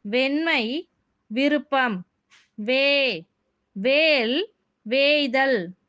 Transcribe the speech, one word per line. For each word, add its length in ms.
வெண்மை, 880
விருப்பம். 800
வே, 720
வேல், 800
வேய்தல். 960